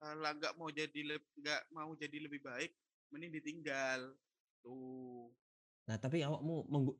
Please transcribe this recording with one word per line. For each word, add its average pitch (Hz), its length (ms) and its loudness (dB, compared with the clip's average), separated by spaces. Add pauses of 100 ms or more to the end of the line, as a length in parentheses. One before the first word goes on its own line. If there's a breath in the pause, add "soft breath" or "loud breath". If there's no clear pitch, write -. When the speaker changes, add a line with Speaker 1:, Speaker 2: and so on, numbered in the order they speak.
Speaker 1:
eh, 151 160 -6
lah 151 160 2
nggak 151 220 0
mau 165 140 -2
jadi 151 360 0
leb-, 147 300 -4
nggak 147 340 2
mau 160 240 -6
jadi 147 260 -4
lebih 147 220 -6
baik, 135 340 -4 (360)
mending 160 220 -8
ditinggal." 139 800 0 (480)
Tuh. 127 720 -8 (540)
Speaker 2:
Nah, 110 100 0
tapi 135 260 4
awakmu 147 460 2
menggu-, 139 320 6